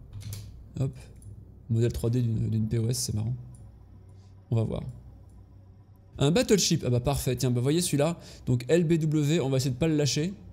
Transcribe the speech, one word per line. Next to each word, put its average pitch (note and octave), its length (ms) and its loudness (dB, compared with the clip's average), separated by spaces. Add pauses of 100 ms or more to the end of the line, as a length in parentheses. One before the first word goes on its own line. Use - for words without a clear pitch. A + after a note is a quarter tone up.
(800)
Hop. C3+ 180 -2 (720)
Modèle A#2 240 2
trois - 160 -2
D B2 120 2
d'une, A2+ 280 0
d'une A2 180 0
P A#2 120 0
O A2+ 100 0
S, B2 80 0
c'est - 160 -4
marrant. A2 220 -2 (1120)
On A#2 60 2
va A2+ 80 4
voir. - 180 -2 (1400)
Un C#3 140 4
battleship, F#3+ 540 4
ah B2 40 0
bah B2 120 2
parfait, B2+ 340 0
tiens, B2+ 160 0
bah B2 80 2
voyez D3 220 2
celui-là. D#3+ 360 0 (280)
Donc B2 240 2
L E3 160 6
B D#3+ 80 4
W, D3+ 480 2
on C3 80 0
va C3+ 80 2
essayer C3 140 0
de B2 60 -4
pas E3 120 2
le D#3 80 2
lâcher. D3 360 0 (200)